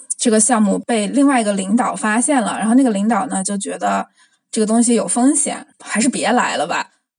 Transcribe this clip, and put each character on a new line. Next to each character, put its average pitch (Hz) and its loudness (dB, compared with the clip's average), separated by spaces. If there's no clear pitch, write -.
这 - 0
个 220 4
项 226 2
目 196 2
被 214 -2
另 240 2
外 269 4
一 226 0
个 202 0
领 196 -2
导 - 0
发 214 -2
现 277 0
了， 190 -4
然 202 -2
后 226 2
那 269 6
个 254 2
领 202 0
导 202 0
呢， 190 -4
就 202 -4
觉 196 -8
得 196 -2
这 - -4
个 214 2
东 226 2
西 233 2
有 208 0
风 247 2
险， - -4
还 - -6
是 233 2
别 - -2
来 - 0
了 143 -2
吧。 - -6